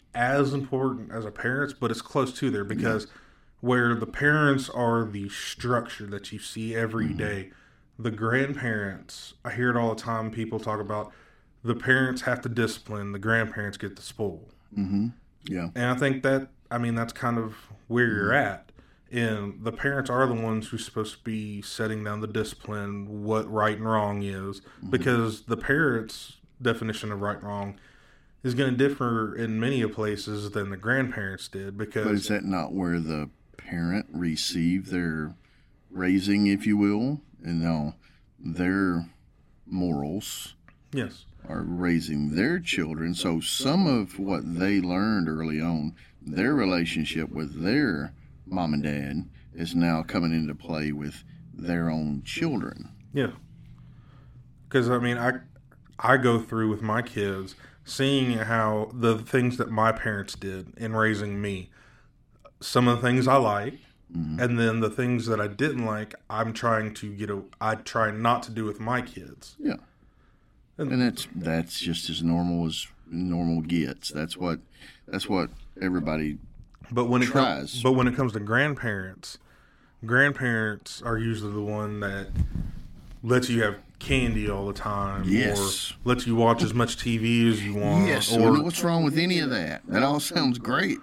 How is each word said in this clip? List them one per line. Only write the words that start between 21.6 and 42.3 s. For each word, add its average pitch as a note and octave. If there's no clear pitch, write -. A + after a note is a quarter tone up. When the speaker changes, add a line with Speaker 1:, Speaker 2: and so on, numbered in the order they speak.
Speaker 1:
setting A2
down G#2
the G#2+
discipline, G#2
what A2
right G#2+
and A2
wrong G#2
is, G2
Speaker 2:
Mm-hmm. -
Speaker 1:
because A#2+
the A2+
parents' C3
definition A2+
of G2+
right G2+
and G2+
wrong G2+
is B2+
gonna C3
differ B2
in A2
many B2
places G#2
than G2+
the G2
grandparents A2
did, G2
because G#2+
Speaker 2:
But G#2
is G2
that G#2
not F#2
where F2
the D#2
parent E2+
received E2+
their D#2+
raising, F#2+
if G2
you G#2
will, G#2+
and E2
now D#2+
their F2+
morals F2+
Speaker 1:
Yes. -
Speaker 2:
are E2+
raising E2